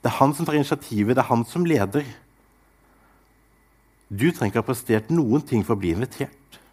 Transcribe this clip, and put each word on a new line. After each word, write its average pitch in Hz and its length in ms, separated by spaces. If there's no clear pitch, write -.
Det 127 80
er - 80
han 139 180
som 160 140
tar 151 80
initiativet, 120 560
det 127 80
er - 80
han 120 180
som 175 220
leder. 123 400
Du 101 240
trenger 104 160
ikke 110 160
ha 135 80
prestert 110 400
noen 143 320
ting 110 160
for 104 160
å - 20
bli 87 140
invitert. - 640